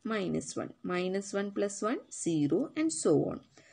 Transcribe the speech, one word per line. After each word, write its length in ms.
minus 500
one. 180
Minus 500
one 180
plus 300
one, 180
zero, 680
and 160
so 320
on. 160